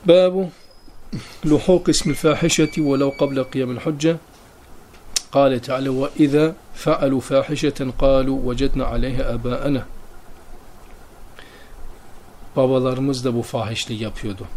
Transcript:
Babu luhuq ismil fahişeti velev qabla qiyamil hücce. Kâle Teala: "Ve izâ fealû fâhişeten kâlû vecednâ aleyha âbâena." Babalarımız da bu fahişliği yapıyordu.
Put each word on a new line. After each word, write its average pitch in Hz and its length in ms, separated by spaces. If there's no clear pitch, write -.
Babu 185 460
luhuq 175 420
ismil 151 260
fahişeti 156 720
velev 139 320
qabla 135 320
qiyamil 127 260
hücce. 160 400
Kâle 135 280
Teala: 135 300
"Ve 131 180
izâ 151 300
fealû 143 440
fâhişeten 139 800
kâlû 135 500
vecednâ 131 360
aleyha 120 360
âbâena." 123 600
Babalarımız 131 680
da 123 100
bu 117 80
fahişliği 110 600
yapıyordu. 104 440